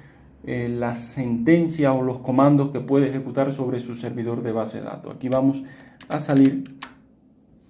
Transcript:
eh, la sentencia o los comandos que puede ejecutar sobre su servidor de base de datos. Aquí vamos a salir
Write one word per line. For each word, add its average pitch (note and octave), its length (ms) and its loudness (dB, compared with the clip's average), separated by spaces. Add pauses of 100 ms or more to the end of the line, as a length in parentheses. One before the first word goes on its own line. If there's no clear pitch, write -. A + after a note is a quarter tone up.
(440)
eh, B2 240 -4
la A#2+ 280 -4
sentencia C#3 960 2
o C3 100 0
los B2+ 160 -4
comandos C#3 520 4
que B2 100 -6
puede C3+ 300 2
ejecutar C3+ 420 -2
sobre B2+ 260 -4
su A#2 160 -8
servidor A#2 480 -6
de A#2+ 80 -4
base A2 280 -4
de G#2 60 -10
datos. - 300 -12
Aquí - 140 -8
vamos C3+ 340 2 (460)
a D3+ 100 -4
salir C#3 460 4 (1040)